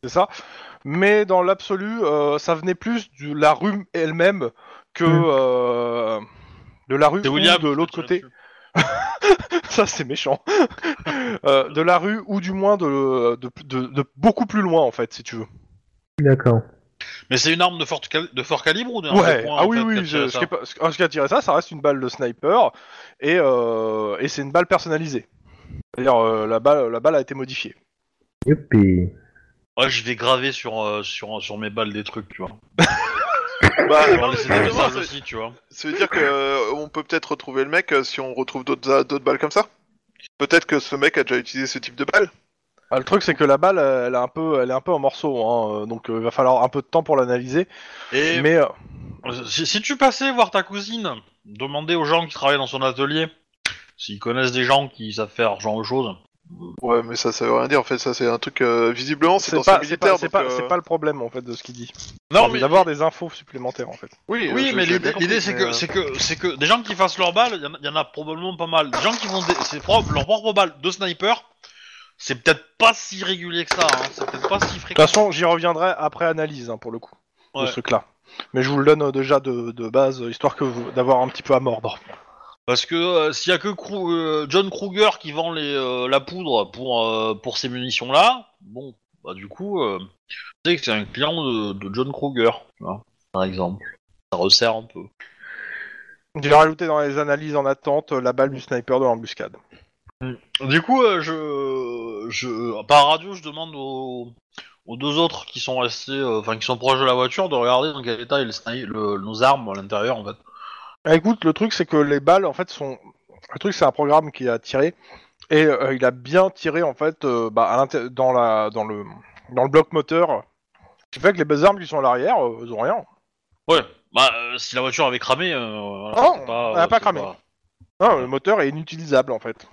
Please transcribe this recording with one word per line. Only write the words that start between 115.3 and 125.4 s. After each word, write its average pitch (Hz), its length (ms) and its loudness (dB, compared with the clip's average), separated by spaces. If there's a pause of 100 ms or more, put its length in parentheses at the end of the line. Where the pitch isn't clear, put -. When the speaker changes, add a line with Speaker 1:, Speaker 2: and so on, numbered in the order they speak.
Speaker 1:
et, 156 140 6
euh, 135 300 2
il 127 100 -2
a 127 60 6
bien 143 400 2
tiré, 165 320 -2
en 143 120 -2
fait, 156 300 -2
euh, 117 260 0
bah, 110 200 4
à 113 60 2
l'inté-, 131 340 0
dans 127 220 0
la, 110 380 2
dans 107 140 -4
le, 104 200 -8 (480)
dans 123 100 0
le 135 80 2
bloc 156 220 4
moteur. 160 500 0 (680)
Ce - 60 -16
qui - 20 -14
fait 185 120 4
que 175 100 -2
les 147 220 2
armes 196 140 6
qui 170 80 -12
sont 151 140 -4
à - 20 -2
l'arrière, 135 420 2
euh, 113 180 -6
elles 120 100 -12
ont 107 80 -6
rien. 160 160 0 (720)
Speaker 3:
Ouais, 160 120 6 (320)
bah, 127 220 4
euh, 120 240 -8
si - 160 -10
la 127 60 -2
voiture 131 260 0
avait 123 140 0
cramé, 160 320 -2